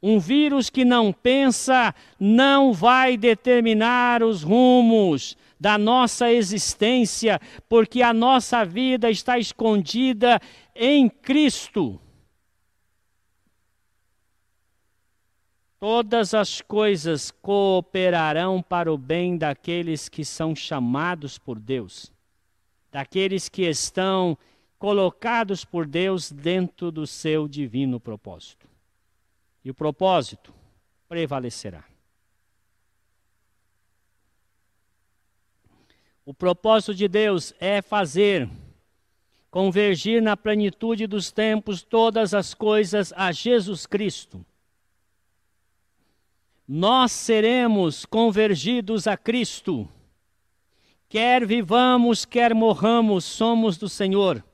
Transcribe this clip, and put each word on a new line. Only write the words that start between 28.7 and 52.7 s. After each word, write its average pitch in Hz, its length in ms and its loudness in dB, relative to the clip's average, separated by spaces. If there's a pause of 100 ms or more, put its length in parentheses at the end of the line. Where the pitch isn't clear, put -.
E 135 40 -14
o 131 40 -14
propósito 156 760 -2 (560)
prevalecerá. 127 720 -8 (4000)
O 139 120 -18
propósito 208 600 0
de 196 140 -2
Deus 202 500 -2
é 202 220 -2
fazer 190 680 0 (1040)
convergir 196 680 0
na 214 160 0
plenitude 214 680 -2
dos 196 260 -6
tempos 214 500 -2
todas 220 520 0
as 196 180 -2
coisas 214 640 -2
a 185 160 -4
Jesus 214 540 -2
Cristo. 196 580 -8 (2250)
Nós 214 440 2
seremos 220 920 0
convergidos 214 1000 -2
a 208 100 -2
Cristo. 196 720 -6 (1200)
Quer 240 380 0
vivamos, 240 800 2
quer 240 280 2
morramos, 220 680 2